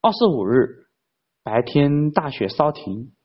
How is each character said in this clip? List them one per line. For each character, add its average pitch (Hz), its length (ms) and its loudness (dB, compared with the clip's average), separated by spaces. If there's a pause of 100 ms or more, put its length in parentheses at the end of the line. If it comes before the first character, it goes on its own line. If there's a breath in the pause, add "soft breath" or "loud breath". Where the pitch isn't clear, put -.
二 226 100 4
十 240 140 0
五 135 200 0
日， 120 420 0 (560)
白 110 180 0
天 147 500 2
大 147 180 0
雪 101 200 -4
稍 151 240 0
停 110 400 -12 (120)